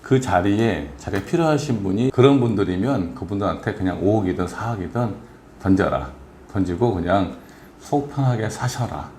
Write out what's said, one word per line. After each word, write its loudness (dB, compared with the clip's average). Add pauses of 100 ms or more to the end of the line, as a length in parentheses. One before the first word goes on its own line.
그 4
자리에, 2
자리가 -4
필요하신 0
분이 0
그런 6
분들이면 0
그분들한테 -4
그냥 -2
오억이든 2
사억이든 -4 (460)
던져라. 2 (420)
던지고 0
그냥 0 (440)
속 -4
편하게 0
사셔라. -6